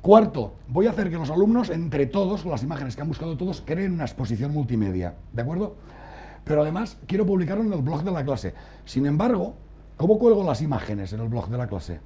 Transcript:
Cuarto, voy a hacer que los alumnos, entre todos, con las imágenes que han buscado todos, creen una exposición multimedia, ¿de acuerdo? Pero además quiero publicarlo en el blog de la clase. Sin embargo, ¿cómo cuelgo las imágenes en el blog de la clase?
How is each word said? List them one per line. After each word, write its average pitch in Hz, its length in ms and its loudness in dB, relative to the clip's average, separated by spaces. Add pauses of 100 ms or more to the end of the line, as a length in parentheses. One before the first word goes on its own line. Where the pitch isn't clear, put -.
Cuarto, 185 540 6 (140)
voy 170 180 2
a 240 40 4
hacer 190 200 -2
que 165 60 -4
los 151 140 -4
alumnos, 214 380 4
entre 156 380 0
todos, 196 360 0
con 170 100 -4
las 117 100 -2
imágenes 139 320 -6
que - 80 -10
han 156 60 -4
buscado 160 280 -6
todos, 180 300 -4
creen 185 260 -2
una 165 120 -2
exposición 127 480 -4
multimedia, 104 640 -2 (180)
¿de 117 100 -4
acuerdo? 170 320 -4 (720)
Pero 151 180 4
además 175 340 -2 (120)
quiero 196 180 2
publicarlo 190 380 0
en 214 80 0
el 160 100 -2
blog 151 220 -2
de 196 80 -2
la 156 120 -2
clase. 110 300 -4 (300)
Sin 135 220 0
embargo, 185 500 2 (400)
¿cómo 196 200 4
cuelgo 220 280 6
las 147 180 0
imágenes 107 500 -2
en 110 60 -6
el 113 100 -2
blog 117 200 -4
de 120 100 -4
la 123 80 -2
clase? 90 400 -6